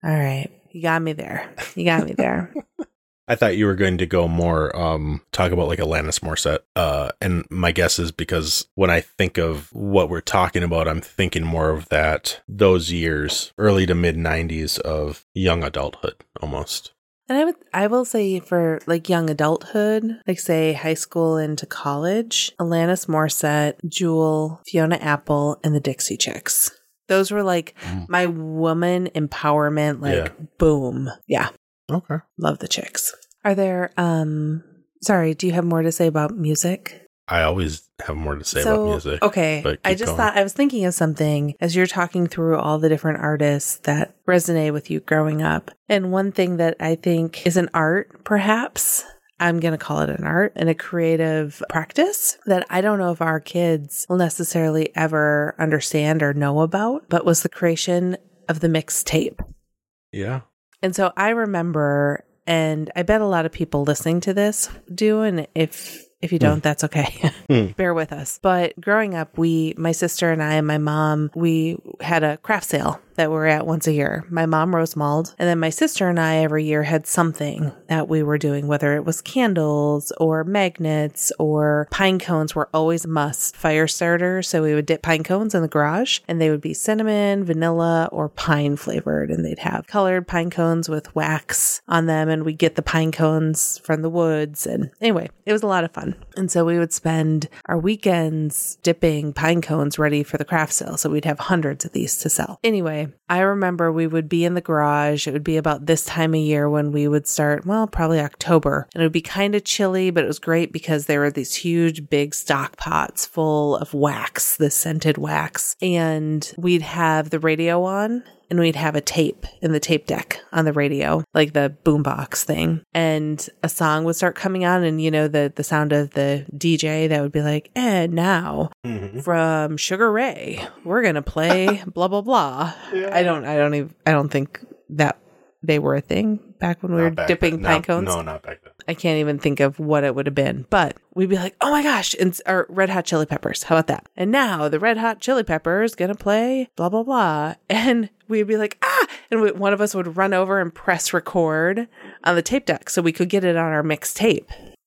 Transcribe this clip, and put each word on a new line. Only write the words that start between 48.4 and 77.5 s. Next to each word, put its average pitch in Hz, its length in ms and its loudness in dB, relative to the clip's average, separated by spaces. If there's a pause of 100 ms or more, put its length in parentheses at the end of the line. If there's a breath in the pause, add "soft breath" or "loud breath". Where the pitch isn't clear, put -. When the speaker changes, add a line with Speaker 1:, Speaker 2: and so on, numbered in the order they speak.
Speaker 1:
I'm 170 220 0
gonna 160 180 0
call 151 220 -4
it 147 100 0
an 147 140 -6
art 170 320 0
and 165 140 2
a 160 40 2
creative 160 960 -2
practice - 800 0
that 185 240 2
I 180 100 0
don't 208 180 2
know 180 140 0
if 165 80 -4
our 160 200 2
kids 165 680 -2
will 180 80 2
necessarily 160 800 0
ever 151 600 2
understand 156 640 0
or 143 100 2
know 143 280 2
about, 208 500 0
but 170 160 0
was 170 160 4
the - 80 -2
creation 175 640 0 (320)
of 160 120 -4
the 170 80 2
mixtape. - 680 -2 (760)
Speaker 2:
Yeah. 110 280 -4 (420)
Speaker 1:
And 185 120 0
so 190 220 0
I 202 140 2
remember, 165 920 0 (220)
and 156 480 0
I 180 80 -2
bet 214 200 2
a 208 40 0
lot 170 200 0
of 160 60 -8
people 147 320 -2
listening 160 360 0
to 190 140 -2
this 208 340 0 (260)
do, 214 280 2
and 185 320 -2
if, - 500 -4 (160)
if 170 120 -4
you 170 60 2
don't, 151 180 4
Speaker 2:
Hmm. 160 40 -2
Speaker 1:
that's 151 240 0
okay. 147 520 0
<laughs> - 40 -20 (100)
Speaker 2:
Hmm. 117 160 4 (100)
Speaker 1:
Bear 180 160 2
with 160 200 -2
us. 147 300 -10
But 180 380 2
growing 208 340 0
up, 160 220 -6
we, 160 400 2
my 165 160 0
sister 170 400 0
and 160 100 0
I 151 120 0
and 156 120 2
my 151 120 2
mom, 151 560 0
we 165 420 0 (240)
had 165 220 0
a 151 160 0
craft - 320 -2
sale 147 300 -2 (160)
that 160 140 2
we're 156 160 0
at 156 200 2
once 160 200 -2
a 160 60 4
year. 147 380 -2
My 165 160 0
mom 160 280 2
rosemalled, 160 640 0
and 170 100 0
then 165 120 2
my 160 100 2
sister 202 380 0
and 175 100 0
I 160 180 2
every 156 280 2
year 151 200 2
had 156 220 0
something 156 640 -2 (180)